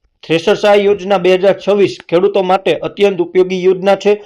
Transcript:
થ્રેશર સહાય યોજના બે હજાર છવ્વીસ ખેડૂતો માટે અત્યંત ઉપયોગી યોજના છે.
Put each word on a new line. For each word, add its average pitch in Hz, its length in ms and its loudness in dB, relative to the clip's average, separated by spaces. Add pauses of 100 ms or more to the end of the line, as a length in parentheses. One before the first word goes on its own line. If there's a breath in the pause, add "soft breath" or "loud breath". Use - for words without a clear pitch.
(240)
થ્રેશર 160 320 0
સહાય 208 220 2
યોજના 196 400 0
બે 185 160 0
હજાર 185 220 2 (120)
છવ્વીસ 196 300 0 (120)
ખેડૂતો 196 340 0
માટે 185 300 0
અત્યંત 185 480 -2
ઉપયોગી 185 420 -2
યોજના 190 320 2
છે. 208 300 -2